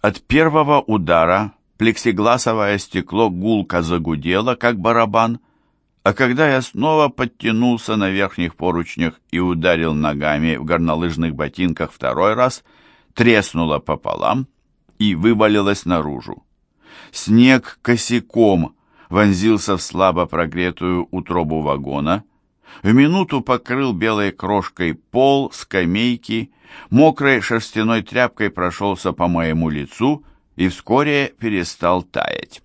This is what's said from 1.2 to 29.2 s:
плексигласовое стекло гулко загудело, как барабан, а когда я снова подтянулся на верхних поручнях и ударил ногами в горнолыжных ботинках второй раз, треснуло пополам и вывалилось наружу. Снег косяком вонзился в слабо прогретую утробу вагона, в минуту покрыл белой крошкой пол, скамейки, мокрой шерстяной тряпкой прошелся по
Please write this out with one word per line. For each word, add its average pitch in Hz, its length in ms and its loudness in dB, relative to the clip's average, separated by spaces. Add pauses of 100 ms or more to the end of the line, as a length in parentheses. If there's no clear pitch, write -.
плексигласовое 110 1000 0
стекло 101 500 -2
гулко 92 540 -2
загудело, 85 720 -2
как 120 240 -2
барабан, 113 600 0 (640)
а 101 120 2
когда 131 360 2
я 131 140 2
снова 151 460 0
подтянулся 117 880 -2
на 98 120 0
верхних 95 460 -4
поручнях 82 760 -4
и - 80 -4
ударил 85 560 0
ногами 76 640 -2
в 65 100 -8
горнолыжных 82 680 -2
ботинках 80 560 -4
второй 69 420 -2
раз, 123 300 -2 (500)
треснуло 92 640 2
пополам 76 720 -4 (500)
и 107 160 2
вывалилось 104 720 2
наружу. 73 580 -4 (680)
Снег 120 720 4
косяком 110 920 2 (340)
вонзился 101 680 2
в 85 60 -8
слабо 90 420 0
прогретую 87 840 -4
утробу 85 500 -2
вагона, 71 600 -2 (600)
в 101 100 2
минуту 151 480 2
покрыл 127 520 -2
белой 104 380 -2
крошкой 92 640 -4
пол, 139 580 0
скамейки, 110 1000 -2 (380)
мокрой 139 520 4
шерстяной 110 600 -2
тряпкой 113 460 -2
прошелся 90 640 -4
по 87 160 -2